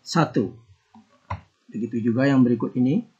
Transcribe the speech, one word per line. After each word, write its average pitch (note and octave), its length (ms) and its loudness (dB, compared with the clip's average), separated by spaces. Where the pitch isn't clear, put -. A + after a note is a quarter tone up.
satu. C#3+ 480 -2
Begitu A#2 400 -4
juga C3 160 2
yang C3 160 4
berikut A#2+ 320 0
ini. C3 240 2